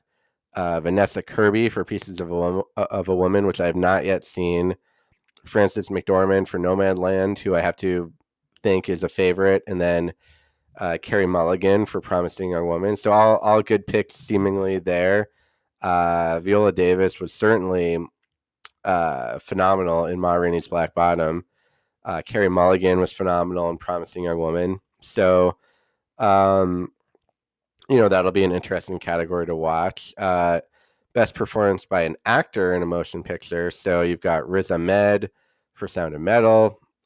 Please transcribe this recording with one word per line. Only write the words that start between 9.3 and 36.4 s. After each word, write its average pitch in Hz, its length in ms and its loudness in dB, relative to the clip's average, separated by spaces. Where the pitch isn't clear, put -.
And 92 140 -4
then, 87 340 0
uh, 85 220 -4
Carey 104 260 0
Mulligan 90 600 2
for - 160 -6
Promising 90 480 -4
Young 85 160 -4
Woman. 92 320 -2
So 104 140 0
all, 107 260 6
all 107 240 2
good 104 240 0
picks - 280 -2
seemingly 98 640 -2
there. 90 500 0
Uh, 85 600 0
Viola 101 320 2
Davis 90 460 2
was 87 140 -10
certainly, 92 680 0
uh, 73 540 -2
phenomenal 92 680 0
in 90 140 -4
Ma 87 140 0
Rainey's 85 340 0
Black 85 260 -4
Bottom. 85 500 0
Uh, 82 180 -8
Carey 104 260 0
Mulligan 92 520 4
was 90 120 -2
phenomenal 87 580 -2
in 85 80 -8
Promising 87 460 -8
Young 85 140 -4
Woman. 87 420 -4
So, 90 560 2
um, 98 760 2
you 135 80 2
know, 110 120 6
that'll 92 220 2
be 95 140 2
an 90 80 2
interesting 90 460 -6
category 85 480 -4
to 85 100 -4
watch. 80 640 -4
Uh, 87 420 0
best 113 200 0
performance 101 500 -2
by 90 180 0
an 80 140 -4
actor 110 480 0
in 87 80 0
a 85 40 -4
motion 85 360 -6
picture. 85 480 -6
So 87 320 -2
you've 87 180 -2
got 82 280 -2
Riz 92 220 -2
Ahmed 98 600 0
for - 160 -12
Sound 82 260 -6
of 76 60 -8
Metal. 110 600 4